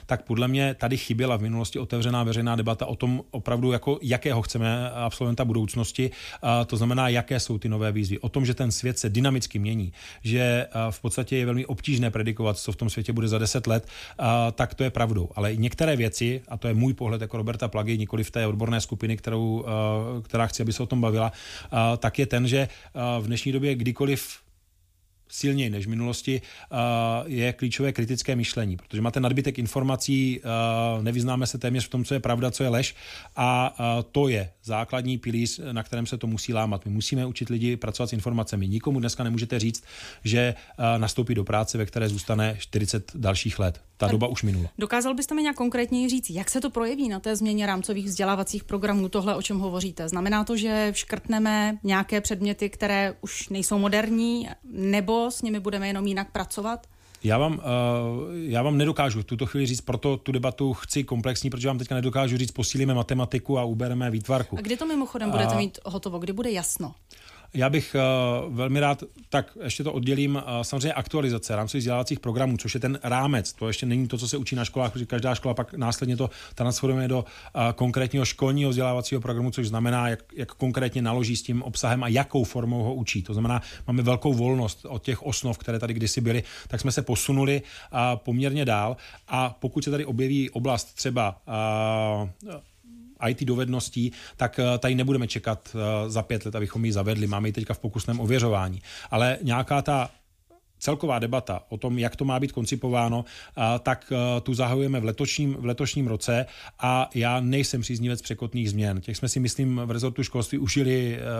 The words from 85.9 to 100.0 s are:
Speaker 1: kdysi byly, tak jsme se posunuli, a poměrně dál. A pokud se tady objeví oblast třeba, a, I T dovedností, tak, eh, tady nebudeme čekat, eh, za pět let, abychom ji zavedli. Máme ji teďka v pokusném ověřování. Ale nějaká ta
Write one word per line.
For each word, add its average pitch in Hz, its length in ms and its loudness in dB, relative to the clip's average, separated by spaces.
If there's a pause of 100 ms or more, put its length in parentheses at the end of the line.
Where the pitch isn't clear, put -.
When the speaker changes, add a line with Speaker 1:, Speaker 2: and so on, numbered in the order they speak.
Speaker 1:
kdysi 113 260 0
byly, 117 220 2 (260)
tak 117 120 -4
jsme 135 120 0
se 143 100 0
posunuli, 135 600 2 (280)
a 123 260 2
poměrně 135 480 0
dál. 110 320 2 (320)
A 127 320 0
pokud 135 240 -2
se 143 60 -2
tady 139 140 0
objeví 135 460 2
oblast 120 340 0 (100)
třeba, 120 520 0
a, 110 840 0 (920)
I 120 120 0
T 131 100 -4
dovedností, 123 680 0 (240)
tak, - 220 -2
eh, 123 200 2
tady 127 160 2
nebudeme 131 340 2
čekat, - 460 -4
eh, 107 360 0
za 110 120 0
pět 107 220 -4
let, 107 120 -6
abychom 110 280 -2
ji 113 80 2
zavedli. 104 340 2
Máme 101 220 0
ji 107 40 0
teďka 110 220 -4
v - 40 -6
pokusném 120 420 -2
ověřování. 113 640 2 (280)
Ale 123 320 2
nějaká 131 400 2
ta 135 280 0 (680)